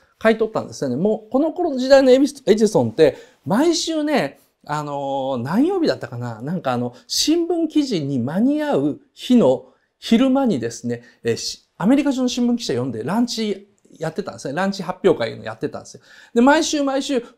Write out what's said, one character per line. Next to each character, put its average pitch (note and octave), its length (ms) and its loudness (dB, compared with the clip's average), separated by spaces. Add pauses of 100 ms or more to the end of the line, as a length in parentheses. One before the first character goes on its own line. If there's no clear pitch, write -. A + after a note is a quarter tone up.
(200)
買 A3+ 140 4
い - 20 -2
取 A3 120 -2
っ - 40 -12
た C#3+ 80 -4
ん A2+ 80 -8
で A#2+ 60 -16
す - 100 -6
よ C3 60 -2
ね。 A#2+ 60 -2
も G#3 300 0
う、 - 60 -8
こ C4 80 2
の D#4 120 0
頃 E4 180 -2
の C4 80 -4
時 B3+ 100 -2
代 C#4 160 8
の B3+ 80 6
エ C4 80 8
ビ C#4+ 80 4
ス-、 - 180 -14
エ G3+ 80 6
ジ G#3+ 140 4
ソ C3 160 2
ン A2+ 60 -2
っ - 20 -6
て、 D3+ 240 4 (280)
毎 C#4+ 300 2
週 D#4+ 300 -4
ね、 A#3 340 -2 (260)
あ D3+ 200 -4
の D3 80 -8
ー、 C3+ 500 -4
何 F#3+ 240 0
曜 G4 140 -2
日 D4 80 0
だ C3 80 0
っ - 20 -12
た - 80 -10
か A#2+ 120 -12
な？ A#2+ 220 -10
な C#3 120 -8
ん F3+ 80 -4
か C3 120 -4
あ A#2+ 40 -2
の、 B2 180 -6 (140)
新 E4+ 400 -2
聞 E4 180 -2
記 D4+ 160 0
事 G#3 220 -4
に C#3 160 -2
間 C#3+ 180 -4
に C#4+ 240 2
合 C#4+ 140 -2
う C#3+ 240 -2 (120)
日 - 220 -2
の D3 300 4 (340)
昼 B3 320 2
間 C4+ 160 2
に E3 140 0
で A#2 100 -4
す - 160 -12
ね、 A#2+ 160 -6 (220)
え A#2 80 2
ー、 A2 40 -2
し-、 - 320 -12 (100)
ア E3+ 80 -2
メ C4 100 6
リ C#4+ 80 2
カ C#4+ 80 0
中 B3+ 100 -4
の B3+ 60 0
新 B3 180 -2
聞 A#3+ 80 0
記 A#3+ 100 -4
者 B2+ 140 -2
呼 B2 60 -2
ん C3+ 80 -4
で、 A2 100 -8
ラ E3+ 160 -2
ン A#3+ 80 2
チ A3 400 -6 (320)
や D#3 120 -6
っ D#3+ 40 -10
て G#3 80 -6
た D3+ 80 -12
ん G#2 40 -12
で - 40 -16
す D3 100 -10
ね。 C3+ 60 -6
ラ F#3 120 -2
ン G3 60 0
チ G3 100 -10
発 F3 220 -10
表 F3 140 6
会 A2+ 180 -6
の A#2 80 -16
や A2 100 -10
っ - 40 -18
て C#3+ 100 -4
た - 100 -12
ん - 40 -14
で - 40 -20
す - 100 -20
よ。 - 60 -20 (300)
で、 A#3 80 2
毎 D4 240 6
週 D4 180 -2
毎 C4+ 200 -2
週、 C4+ 200 -2 (160)